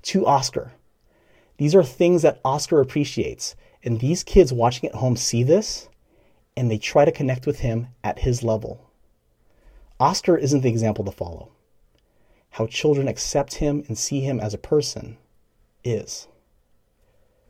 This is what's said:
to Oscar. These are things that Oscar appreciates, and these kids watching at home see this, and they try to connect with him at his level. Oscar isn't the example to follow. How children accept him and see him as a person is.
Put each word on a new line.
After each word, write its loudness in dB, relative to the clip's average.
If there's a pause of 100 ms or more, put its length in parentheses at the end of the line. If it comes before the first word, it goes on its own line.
to 0
Oscar. 0 (840)
These 2
are 8
things 2
that 4
Oscar 2
appreciates, -4 (280)
and -2
these -2
kids 6
watching 0
at -14
home 0
see -2
this, 2 (720)
and 0
they -2
try 2
to 2
connect -4
with -4
him -2 (160)
at -6
his 0
level. -4 (1080)
Oscar 2
isn't 2
the 2
example 0
to -6
follow. -12 (1000)
How -6
children 0
accept -4
him -2
and -8
see -4
him -2
as -6
a -8
person -2 (640)
is. -6 (1200)